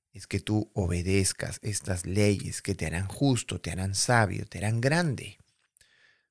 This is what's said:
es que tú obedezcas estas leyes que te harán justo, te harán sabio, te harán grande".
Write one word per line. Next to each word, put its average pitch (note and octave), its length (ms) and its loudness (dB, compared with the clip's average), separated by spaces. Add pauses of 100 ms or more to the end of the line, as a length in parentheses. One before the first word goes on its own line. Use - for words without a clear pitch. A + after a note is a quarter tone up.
(140)
es G2+ 120 -18
que G2+ 140 -2
tú G#2+ 340 0
obedezcas F#2 880 0
estas F#2+ 460 -4
leyes G#2 560 2
que G2 100 -2
te F2 140 -4
harán E2+ 200 -4
justo, B2 540 0
te - 80 -6
harán F#2 240 -4
sabio, G2+ 540 2
te - 100 -12
harán A2 240 -2
grande". C#3+ 560 0 (920)